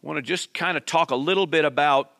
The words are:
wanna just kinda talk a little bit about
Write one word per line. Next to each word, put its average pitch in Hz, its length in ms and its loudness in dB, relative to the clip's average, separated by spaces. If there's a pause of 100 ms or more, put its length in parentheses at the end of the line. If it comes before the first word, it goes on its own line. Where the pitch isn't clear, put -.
wanna 151 180 -6
just 156 320 -6
kinda 170 260 -2
talk 165 300 0
a 135 60 0
little 180 320 0
bit 156 180 2
about 139 540 2